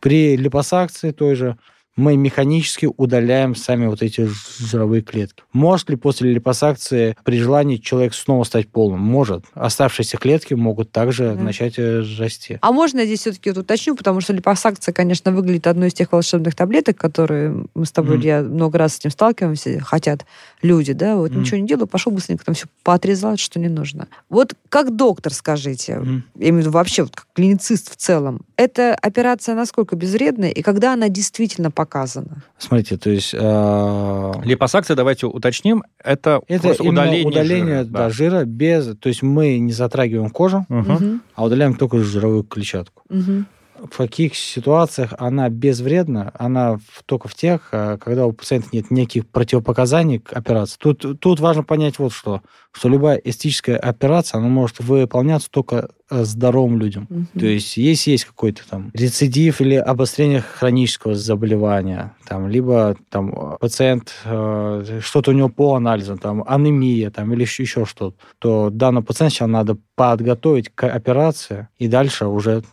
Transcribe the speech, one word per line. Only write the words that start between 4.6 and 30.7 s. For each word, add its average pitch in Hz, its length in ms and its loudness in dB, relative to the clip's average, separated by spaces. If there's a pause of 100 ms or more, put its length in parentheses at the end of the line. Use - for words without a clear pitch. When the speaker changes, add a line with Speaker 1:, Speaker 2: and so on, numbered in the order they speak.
Speaker 1:
клетки. 107 400 -6 (100)
Может 160 380 2
ли 151 60 0
после 127 360 0
липосакции 120 920 0
при 120 160 0
желании 135 380 2
человек 123 360 0
снова 131 300 0
стать 113 240 -2
полным? 104 320 0
Может. 107 460 0 (100)
Оставшиеся 123 640 -2
клетки 147 360 0
могут 113 380 -2
также 117 440 0
Speaker 2:
Да. 95 80 -4
Speaker 1:
начать, 117 360 -4
э, 113 240 0 (160)
расти. 113 420 -8
Speaker 2:
А 226 100 4
можно 269 280 2
я 226 80 0
здесь 214 140 -4
всё-таки 202 280 -6
вот 185 80 -4
уточню, 220 380 -2
потому 190 260 0
что 180 120 -4
липосакция, 196 600 0
конечно, 180 380 0
выглядит 180 340 0
одной 175 220 2
из 175 80 -2
тех - 160 0
волшебных 170 420 0
таблеток, 220 440 0
которые 151 760 -2
мы 165 140 -2
с - 40 -8
тобой, 147 260 0
Speaker 1:
Мгм. 123 40 2
Speaker 2:
Илья, 147 220 2
много 156 340 0
раз 156 160 2
с - 60 -12
этим 151 100 -2
сталкиваемся, 156 680 0
хотят 147 480 -2 (340)
люди, 160 320 4
да, 208 220 0
вот 160 160 0
Speaker 1:
Мгм. 127 100 -2
Speaker 2:
ничего 131 180 0
не 196 80 -2
делаю, 247 200 0
пошёл 202 260 -2
быстренько 180 320 -4
там 170 80 -2
всё - 140 -8 (160)
поотрезал, 190 540 2
что - 220 -6
не 170 100 -2
нужно. 147 360 -6 (240)
Вот 233 240 2 (160)
как 269 260 0
доктор, 214 380 0
скажите, 139 640 -6
Speaker 1:
Мгм. 127 260 -4 (120)
Speaker 2:
я - 140 0
имею 170 80 4
в - 20 4
виду 156 120 0
вообще 175 300 2
вот - 140 -4
как - 180 -20
клиницист 190 580 2
в - 40 -20
целом, 143 460 0 (140)
эта 247 380 2
операция 240 640 0
насколько 226 400 -2
безвредная 202 560 0
и - 100 -6
когда 208 320 2